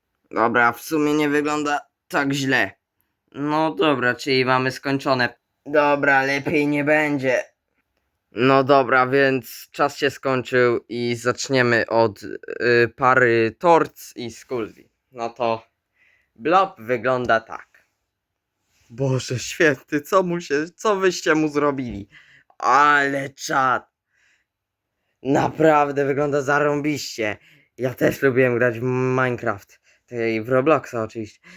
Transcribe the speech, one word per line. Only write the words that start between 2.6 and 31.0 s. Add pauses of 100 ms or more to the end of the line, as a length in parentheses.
No
dobra,
czyli
mamy
skończone. (320)
Dobra,
lepiej
nie
będzie. (880)
No
dobra,
więc
czas
się
skończył
i
zaczniemy
od,
y,
pary
Torc
i
Skuldi. (220)
No
to (720)
Blob
wygląda
tak. (1040)
Boże
święty,
co
mu
się, (100)
co
wyście
mu
zrobili? (500)
Ale
czad. (1300)
Naprawdę
wygląda
zarąbiście. (420)
Ja
też
lubiłem
grać
w
Minecraft. (260)
Tej
w
Robloxa
oczywiście. (160)